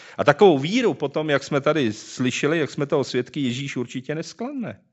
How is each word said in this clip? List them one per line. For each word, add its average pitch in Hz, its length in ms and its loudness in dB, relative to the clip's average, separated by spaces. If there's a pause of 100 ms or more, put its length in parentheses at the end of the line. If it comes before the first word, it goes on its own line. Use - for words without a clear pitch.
(180)
A - 60 -2
takovou 147 360 8
víru 190 340 0
potom, 151 360 -4
jak 139 140 2
jsme 143 180 -2
tady 143 320 2
slyšeli, 143 640 -2
jak 143 100 -2
jsme 143 160 -4
toho 139 180 0
svědky, 127 360 -4
Ježíš 135 380 -4
určitě 127 380 -8
nesklamne. 214 760 -10